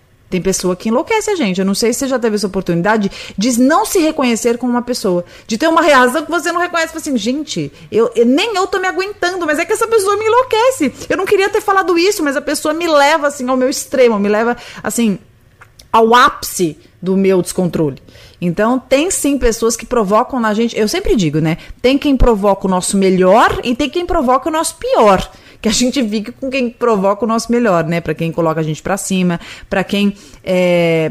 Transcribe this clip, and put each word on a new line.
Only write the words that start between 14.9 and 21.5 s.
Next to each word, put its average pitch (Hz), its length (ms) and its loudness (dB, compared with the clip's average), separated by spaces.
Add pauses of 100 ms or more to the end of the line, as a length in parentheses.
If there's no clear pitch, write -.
ao 226 200 4
ápice 240 640 2 (240)
do 185 160 -2
meu 190 240 2
descontrole." 160 600 -4 (380)
Então, 214 400 0
tem 294 320 0
sim 285 260 -2
pessoas 233 380 0
que - 100 -12
provocam 240 540 0
na 214 120 0
gente. 226 240 -2
Eu 214 120 0
sempre 392 260 0
digo, 160 240 0
né? 165 180 0 (240)